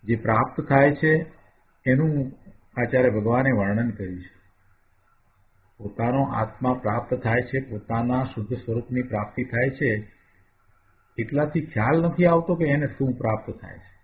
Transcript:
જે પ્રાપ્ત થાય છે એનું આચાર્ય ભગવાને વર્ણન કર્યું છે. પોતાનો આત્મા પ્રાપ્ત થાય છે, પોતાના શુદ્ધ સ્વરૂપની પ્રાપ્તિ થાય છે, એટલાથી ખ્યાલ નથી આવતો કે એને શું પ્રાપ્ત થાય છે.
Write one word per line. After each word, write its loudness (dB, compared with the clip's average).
જે 2
પ્રાપ્ત 0
થાય 6
છે 2
એનું 4
આચાર્ય 2
ભગવાને 2
વર્ણન 2
કર્યું -8
છે. -20
પોતાનો 0
આત્મા -2
પ્રાપ્ત -2
થાય 0
છે, -2
પોતાના -2
શુદ્ધ -6
સ્વરૂપની -4
પ્રાપ્તિ -4
થાય 0
છે, -2
એટલાથી -2
ખ્યાલ 2
નથી 2
આવતો 4
કે 0
એને 0
શું -2
પ્રાપ્ત -2
થાય -16
છે. -20